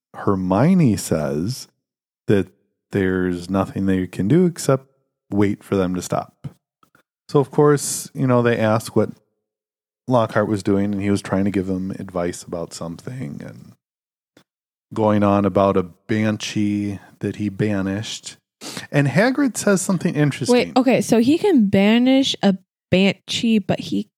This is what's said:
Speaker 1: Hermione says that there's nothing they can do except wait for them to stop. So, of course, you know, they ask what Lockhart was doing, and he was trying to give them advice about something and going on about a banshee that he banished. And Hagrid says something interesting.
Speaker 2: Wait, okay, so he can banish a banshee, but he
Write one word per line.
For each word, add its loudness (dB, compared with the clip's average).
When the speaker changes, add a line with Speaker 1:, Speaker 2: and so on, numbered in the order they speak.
Speaker 1:
Hermione 2
says -4
that 2
there's 0
nothing -2
they 0
can -4
do 4
except -2
wait 0
for -4
them 0
to -6
stop. -8
So, 2
of -2
course, 0
you -4
know, 4
they 2
ask 0
what 2
Lockhart 0
was -2
doing, 0
and -4
he 0
was 0
trying -2
to -2
give -2
them -6
advice -6
about -10
something -12
and -18
going 2
on 2
about 2
a 2
banshee -4
that -6
he -4
banished. -4
And 2
Hagrid 0
says 2
something -2
interesting. 0
Speaker 2:
Wait, 2
okay, 4
so 2
he 4
can 4
banish 4
a 4
banshee, 0
but -2
he -6